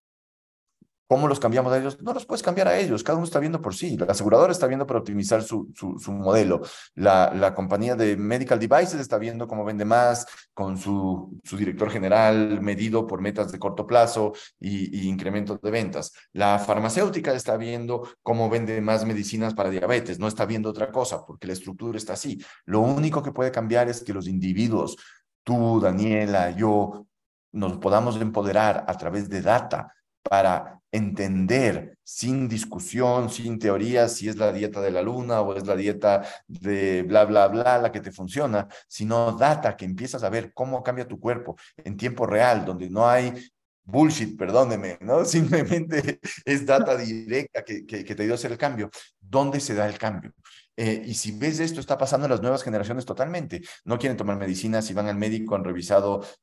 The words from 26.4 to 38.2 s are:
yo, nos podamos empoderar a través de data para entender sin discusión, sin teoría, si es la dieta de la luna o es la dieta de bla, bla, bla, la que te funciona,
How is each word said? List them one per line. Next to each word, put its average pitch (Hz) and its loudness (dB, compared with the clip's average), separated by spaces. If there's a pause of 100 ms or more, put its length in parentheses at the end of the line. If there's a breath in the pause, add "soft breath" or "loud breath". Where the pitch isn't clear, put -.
yo, 104 2 (460)
nos 92 -4
podamos 107 4
empoderar 107 2
a - -2
través 95 -4
de 95 -6
data 117 0 (300 loud breath)
para 95 2 (160)
entender 98 0
sin 131 -4
discusión, 120 0
sin 113 -6
teoría, 113 2
si - -6
es 110 -4
la 104 2
dieta 101 -4
de 98 0
la 90 0
luna 120 -2
o 98 0
es 95 -6
la 98 0
dieta 101 2 (260 loud breath)
de 95 0
bla, 104 6
bla, 104 6
bla, 120 2
la 120 0
que 104 -6
te 98 -10
funciona, 101 -2 (220 loud breath)